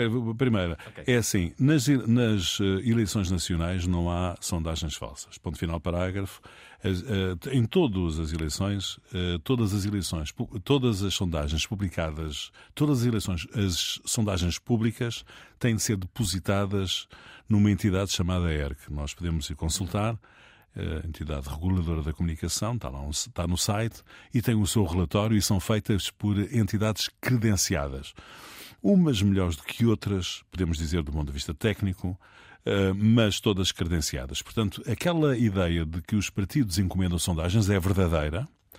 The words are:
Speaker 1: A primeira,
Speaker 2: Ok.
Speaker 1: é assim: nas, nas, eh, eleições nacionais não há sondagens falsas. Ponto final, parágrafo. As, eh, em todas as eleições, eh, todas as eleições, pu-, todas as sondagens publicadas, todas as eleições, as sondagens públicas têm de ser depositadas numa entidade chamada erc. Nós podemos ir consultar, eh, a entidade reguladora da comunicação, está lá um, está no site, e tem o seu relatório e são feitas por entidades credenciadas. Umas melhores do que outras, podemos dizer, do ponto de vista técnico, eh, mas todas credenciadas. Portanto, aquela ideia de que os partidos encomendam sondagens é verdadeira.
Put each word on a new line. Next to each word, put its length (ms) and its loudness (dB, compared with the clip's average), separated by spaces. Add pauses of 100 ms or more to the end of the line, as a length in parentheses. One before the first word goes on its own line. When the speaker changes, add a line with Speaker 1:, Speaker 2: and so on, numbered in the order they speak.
(320)
Speaker 1:
A 40 -6
primeira, 420 2 (100)
Speaker 2:
Ok. 180 -16
Speaker 1:
é 120 4
assim: 420 0
nas, 260 4
nas, 760 2
eh, 280 2
eleições 400 2
nacionais 560 0
não 240 2
há 300 -2
sondagens 560 -4
falsas. 420 -12
Ponto 200 -8
final, 240 -4
parágrafo. 580 -4 (420)
As, 220 0
eh, 540 -2
em 80 4
todas 520 2
as 140 -2
eleições, 680 -2 (160)
eh, 300 -2
todas 300 2
as 100 0
eleições, 480 -4
pu-, 300 -8
todas 420 2
as 100 0
sondagens 540 -2
publicadas, 840 -4 (220)
todas 280 2
as 40 2
eleições, 480 -2
as 520 -2
sondagens 520 0
públicas 680 -2 (340)
têm 160 2
de 60 -2
ser 160 0
depositadas 1080 -2 (440)
numa 200 6
entidade 440 2
chamada 360 0
erc. 400 -4
Nós 240 -6
podemos 360 -4
ir 60 -8
consultar, 640 -2 (560)
eh, 300 -6
a 20 -10
entidade 440 -6
reguladora 520 0
da 120 -4
comunicação, 600 -4
está 120 -6
lá 140 -8
um, 80 -6
está 360 -4
no 120 0
site, 440 -2 (320)
e 80 2
tem 140 2
o 100 4
seu 200 2
relatório 500 2
e 60 4
são 180 2
feitas 500 0
por 300 0
entidades 720 0 (100)
credenciadas. 920 0 (680)
Umas 380 6
melhores 360 4
do 40 -20
que 240 -2
outras, 640 0
podemos 260 0
dizer, 280 0
do 80 -8
ponto 160 -2
de 60 -10
vista 200 -6
técnico, 680 -2 (460)
eh, 260 4
mas 480 4
todas 320 0
credenciadas. 720 -4
Portanto, 480 -4
aquela 480 0
ideia 480 2
de 160 -6
que 140 -2
os 160 0
partidos 480 0
encomendam 400 2
sondagens 500 2
é 100 4
verdadeira. 680 2 (320)